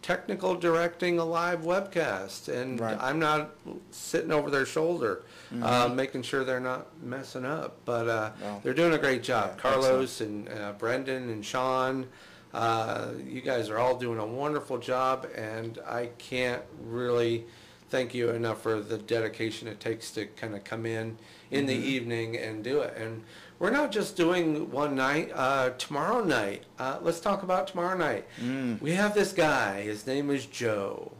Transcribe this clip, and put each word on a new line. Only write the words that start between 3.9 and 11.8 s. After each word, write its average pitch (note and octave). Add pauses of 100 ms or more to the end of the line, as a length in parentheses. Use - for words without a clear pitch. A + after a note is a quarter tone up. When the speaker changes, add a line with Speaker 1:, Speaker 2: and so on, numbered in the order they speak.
Speaker 1:
sitting -
over D3
their C#3
shoulder, D#3 (380)
uh, B2
Speaker 2:
Mm-hmm. B2
Speaker 1:
making C3
sure C3
they're B2+
not B2+ (160)
messing B2+
up. C#3
But, A#2
uh, A2 (100)
Speaker 2:
Wow. G2+
Speaker 1:
they're B2+
doing E3
a D3
great C3
job. A2
Speaker 2:
Yeah, -
Speaker 1:
Carlos C3
Speaker 2:
excellent. G#2+
Speaker 1:
and, A2+
uh, G#2
Brendan C3
and G#2+
Sean, C3 (480)